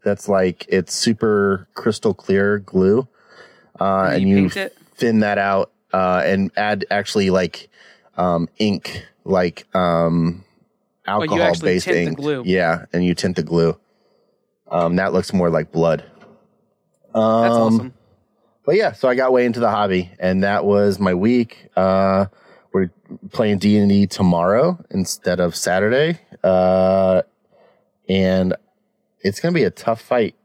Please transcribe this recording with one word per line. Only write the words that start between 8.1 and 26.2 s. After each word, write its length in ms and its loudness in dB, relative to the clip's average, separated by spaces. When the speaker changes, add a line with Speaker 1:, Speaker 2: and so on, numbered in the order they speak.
Speaker 1:
um, 320 0
ink, 460 -4
like, 500 -2
um, 680 0
Speaker 2:
Oh, 160 -2
you 100 -4
actually 0 -
Speaker 1:
alcohol-based 420 0
Speaker 2:
tint 120 -2
the 60 0
Speaker 1:
ink. 140 -4
Speaker 2:
glue. 300 -6
Speaker 1:
Yeah, 460 0
and 120 -2
you 100 2
tint 220 -4
the 60 -4
glue. 360 0
Um, 260 0
that 160 -2
looks 220 -4
more 160 0
like 200 -2
blood. 320 0
Um, 280 2
Speaker 2:
That's 120 2
awesome. 400 0
Speaker 1:
but 120 0
yeah, 160 0
so 160 -4
I 60 2
got 160 0
way 140 4
into 160 -2
the 100 2
hobby, 480 0
and 260 0
that 200 0
was 340 2
my 140 0
week. 640 -2
Uh, 500 2
we're 180 -2
playing 260 0
D 180 2
and 140 4
D 160 4
tomorrow 840 0
instead 500 -4
of 140 0
Saturday. 680 0